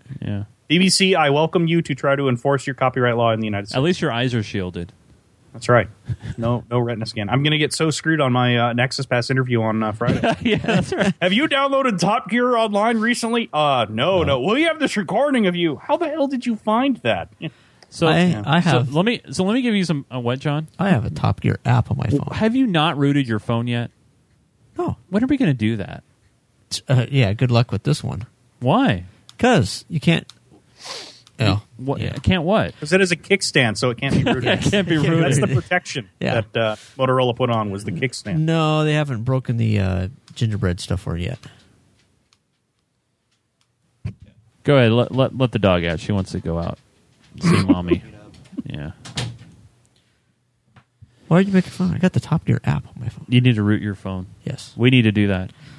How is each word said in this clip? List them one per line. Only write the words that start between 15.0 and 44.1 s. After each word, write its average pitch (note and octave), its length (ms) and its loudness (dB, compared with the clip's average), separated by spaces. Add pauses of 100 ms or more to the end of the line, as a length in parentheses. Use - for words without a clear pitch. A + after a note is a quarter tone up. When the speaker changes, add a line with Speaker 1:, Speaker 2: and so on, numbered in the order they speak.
Speaker 2:
of F3+ 80 0
you." E3+ 220 0
"How - 200 -2
the E4 120 -2
hell C#4+ 180 -2
did C4+ 180 -4
you A#3 120 -2
find A#3 420 0
that?" A2 320 -2 (580)
Speaker 1:
So, - 200 0
Speaker 3:
I, D#3+ 160 4
Speaker 2:
Yeah. C3+ 200 0
Speaker 3:
I D#3 160 2
Speaker 1:
so E3+ 100 2
Speaker 3:
have. A#2+ 220 2
Speaker 1:
let E3+ 140 2
me, A#3+ 140 -2 (100)
so F#3 140 -2
let G3+ 100 0
me C4 80 0
give A#3 140 2
you F#3+ 80 2
some, D#3 280 -2
uh, B2+ 60 -6
what, B2 220 -2
John? D#3 260 -4 (100)
Speaker 3:
I G3 140 -2
have A#2 140 2
a A#2 60 -4
Top - 300 0
Gear A2 240 -2
app A#2+ 280 2
on - 60 -2
my B2+ 120 -4
phone. C#3+ 220 0
Speaker 1:
Have A3+ 240 0
you C4 100 2
not D#3+ 320 0
rooted C#3+ 300 2
your A2 100 0
phone A#2 300 -2
yet? A#2+ 240 -2 (840)
Speaker 3:
No. F4 200 -2 (140)
Speaker 1:
When G3+ 120 0
are C4 60 0
we D4 80 2
gonna F#3+ 180 2
do A2 220 0
that? F2+ 260 -10 (840)
Speaker 3:
Uh, B2 200 2
yeah, B2+ 240 2
good B2 200 0
luck A#2 180 4
with - 140 -4
this D3 180 0
one. - 240 -8 (320)
Speaker 1:
Why? C3 460 2 (340)
Speaker 3:
'Cause A3+ 500 2
you D#3+ 120 -4
can't. - 300 0 (1080)
Oh, G#2 240 2 (140)
Speaker 1:
What? C3 240 -4
Speaker 3:
yeah. - 140 -6
Speaker 1:
Can't F3+ 300 0
what? E3+ 360 0
Speaker 2:
'Cause D3+ 140 -4
it F#3+ 80 6
is F3+ 100 2
a E3 40 -2
kickstand, C3 600 0
so B2+ 140 0
it A#2 80 -6
can't C#3 160 -2
be - 100 2
Speaker 1:
<laughs> - 80 2
Speaker 2:
rooted. - 120 -2 (220)
Speaker 1:
It - 40 0
can't G3 180 0
be E3 80 2
Speaker 3:
<laughs> - 20 2
Speaker 1:
rooted. D#3+ 240 2
Speaker 2:
That's - 160 2
the C#3 100 2
protection C3+ 600 -2 (100)
Speaker 3:
Yeah. - 220 0
Speaker 2:
that, G#2+ 200 -6
uh, G#2+ 160 0 (220)
Motorola B2+ 380 2
put B2 140 0
on, G#2+ 200 0
was G2 140 -8
the G#2 80 -6
kickstand. C3+ 460 -4
Speaker 3:
No, D#3 460 2
they D3+ 100 0
haven't C#3+ 280 -2
broken A#2+ 360 -2
the, A2 200 2
uh, F#2 300 -2 (260)
gingerbread G2+ 460 -2
stuff F#2 220 -4
for E2+ 140 -6
it E2+ 60 -6
yet. E2+ 160 -8 (3250)